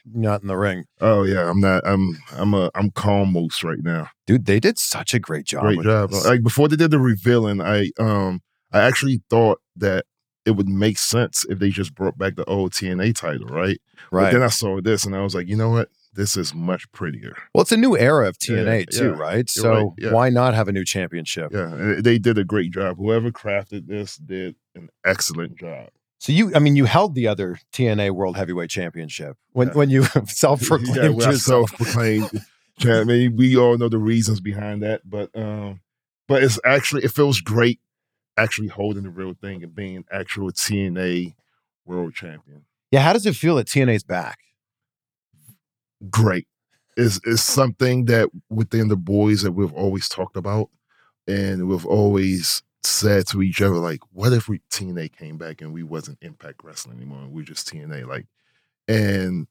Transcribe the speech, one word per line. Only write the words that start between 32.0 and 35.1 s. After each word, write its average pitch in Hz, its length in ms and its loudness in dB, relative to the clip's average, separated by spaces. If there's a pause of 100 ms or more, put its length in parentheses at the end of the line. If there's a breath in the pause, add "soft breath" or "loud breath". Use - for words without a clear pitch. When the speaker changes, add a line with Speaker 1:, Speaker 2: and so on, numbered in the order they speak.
Speaker 2:
champ. 113 220 4
I 107 40 0
mean, 120 320 2
we 127 200 6
all 123 200 6
know 120 120 0
the 110 100 0
reasons 110 420 0
behind 104 440 -8
that, 107 200 -4
but, 101 320 -8